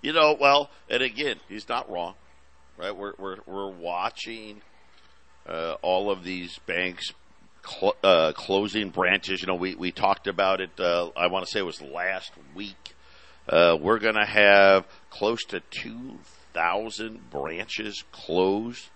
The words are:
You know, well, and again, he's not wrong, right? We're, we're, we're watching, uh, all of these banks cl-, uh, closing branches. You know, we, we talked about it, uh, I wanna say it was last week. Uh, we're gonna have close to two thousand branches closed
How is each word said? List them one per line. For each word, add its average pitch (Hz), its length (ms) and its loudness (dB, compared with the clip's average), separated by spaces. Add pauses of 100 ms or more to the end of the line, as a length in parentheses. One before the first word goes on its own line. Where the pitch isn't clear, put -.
You 139 100 -4
know, 156 260 6
well, 143 320 4 (200)
and 123 120 0
again, 127 360 -4 (100)
he's 104 220 -14
not 127 200 -6
wrong, 90 260 -6 (640)
right? 92 160 -8
We're, 98 240 -10
we're, 95 200 -10 (100)
we're 98 240 -8
watching, 104 880 -8 (880)
uh, 82 340 -6
all 95 300 0
of 92 140 -6
these 90 400 -10
banks 90 480 -6 (520)
cl-, - 380 -2
uh, 82 320 6
closing 101 540 -2
branches. 92 500 0
You 90 80 -8
know, 92 80 0
we, 92 200 -4
we 87 180 -4
talked - 340 0
about 95 320 0
it, 92 180 -8
uh, 87 380 0
I 90 120 0
wanna 90 180 -2
say 104 160 -4
it 95 40 -2
was 82 160 -10
last 90 520 -6 (200)
week. 98 420 -14 (520)
Uh, 85 320 6
we're 101 200 2
gonna 107 260 0
have 101 600 8 (240)
close 113 360 -2
to 90 160 -6 (100)
two 120 460 -12 (360)
thousand 104 760 -6
branches 90 840 -8
closed 98 840 -2